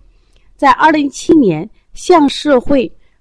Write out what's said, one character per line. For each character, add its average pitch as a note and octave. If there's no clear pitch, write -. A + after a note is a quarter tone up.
在 C#4
二 D#4
零 D4+
一 C#4
七 -
年 F#3+
向 D#4+
社 C4+
会 C4+